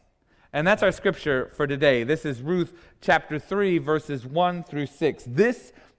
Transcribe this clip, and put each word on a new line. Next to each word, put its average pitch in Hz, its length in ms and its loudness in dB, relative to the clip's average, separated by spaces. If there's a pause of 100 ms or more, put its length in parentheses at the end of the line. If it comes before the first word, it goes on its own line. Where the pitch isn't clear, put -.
(560)
And 151 120 0
that's 208 160 2
our 190 80 4
scripture 147 560 -2
for - 180 -4
today. 139 380 2
This 151 220 -2
is 131 160 -6
Ruth 165 320 -2 (280)
chapter 160 380 0
three, 190 400 0
verses 143 440 -4
one 170 400 -2
through 147 220 -6
six. - 400 -2
This 202 480 0 (260)